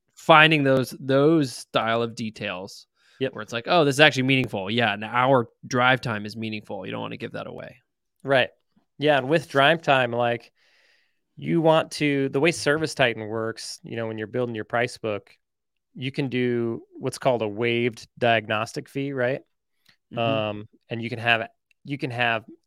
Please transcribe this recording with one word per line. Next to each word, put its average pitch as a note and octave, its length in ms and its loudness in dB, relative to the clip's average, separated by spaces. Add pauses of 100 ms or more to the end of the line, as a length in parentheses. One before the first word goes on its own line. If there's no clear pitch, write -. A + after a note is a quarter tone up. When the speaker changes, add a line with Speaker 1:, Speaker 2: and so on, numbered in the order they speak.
(140)
Speaker 1:
finding D#3 500 6
those, C3 360 2
those C#3 540 2
style A2+ 480 -2
of A#2 140 -4
details G#2 720 -10 (320)
Speaker 2:
Yep. C3 140 -4
Speaker 1:
where A2+ 80 -12
it's G#2+ 120 -12
like, A#2 140 -6
"Oh, F3 180 4
this C#3 100 2
is C3 40 2
actually D3 240 6
meaningful." A#2+ 480 0
Yeah, A2+ 220 2
an G#2 100 -8
hour B2 460 2 (180)
drive B2+ 340 2
time G#2+ 240 -6
is G#2+ 120 -12
meaningful. G#2+ 480 -10
You A2 80 -12
don't A2+ 80 -10
wanna A2 160 -10
give A2+ 160 -10
that A2 140 -12
away. - 340 -16 (420)
Speaker 2:
Right. C3+ 260 2 (480)
Yeah, C#3+ 200 4
and B2+ 120 -2
with D#3+ 200 0
drive C#3+ 320 4
time, C3 300 2
like, A#2+ 420 -2 (840)
you D#3+ 240 0
want D#3+ 300 4
to, C#3 380 0
the C#3 100 -2
way E3 120 4
Service D#3 440 -2
Titan A2+ 320 0
works, A2+ 560 -8
you - 140 -10
know, A2+ 100 -6
when A2 100 -8
you're A2 100 -6
building A#2+ 280 -4
your G#2+ 100 -6
price A#2+ 320 -2
book, G#2 400 -8 (560)
you C3+ 180 -8
can C#3 180 -4
do B2 560 -2 (120)
what's C3+ 200 -8
called B2 240 0
a A2 60 -2
waived A#2 600 -2 (100)
diagnostic A2+ 720 0
fee, C#3 240 -6
right? C3 300 -2 (720)
Speaker 1:
Mm-hmm. A#2+ 60 -4
Speaker 2:
Um, G#2+ 500 -2 (200)
and A#2 120 -8
you A2+ 80 -8
can A#2 100 -8
have, A2+ 300 -2 (340)
you C#3 140 -10
can C#3 140 -8
have A#2 340 -2 (220)